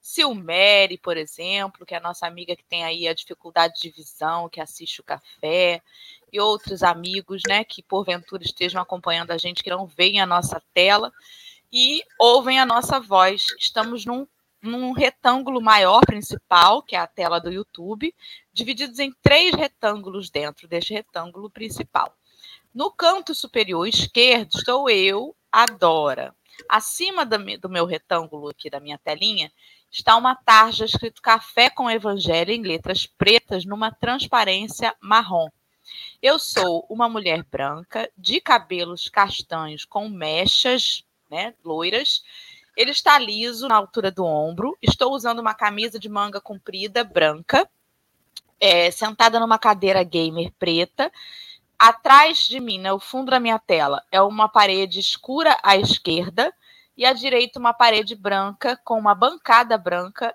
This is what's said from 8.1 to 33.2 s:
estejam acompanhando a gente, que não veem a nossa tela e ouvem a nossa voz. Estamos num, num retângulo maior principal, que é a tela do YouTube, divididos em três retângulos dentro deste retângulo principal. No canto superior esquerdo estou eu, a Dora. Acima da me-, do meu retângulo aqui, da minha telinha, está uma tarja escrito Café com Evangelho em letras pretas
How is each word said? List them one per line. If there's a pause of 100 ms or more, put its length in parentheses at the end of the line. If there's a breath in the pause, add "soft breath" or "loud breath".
estejam
acompanhando
a
gente,
que
não
veem
a
nossa (100)
tela (600 loud breath)
e (160)
ouvem
a
nossa
voz. (120)
Estamos
num, (380)
num
retângulo
maior
principal,
que
é
a
tela
do
YouTube, (380 loud breath)
divididos
em
três
retângulos
dentro
deste
retângulo
principal. (580 soft breath)
No
canto
superior
esquerdo
estou
eu, (160)
a
Dora. (340 loud breath)
Acima
da
me-,
do
meu
retângulo
aqui,
da
minha
telinha, (400 soft breath)
está
uma
tarja
escrito
Café
com
Evangelho
em
letras
pretas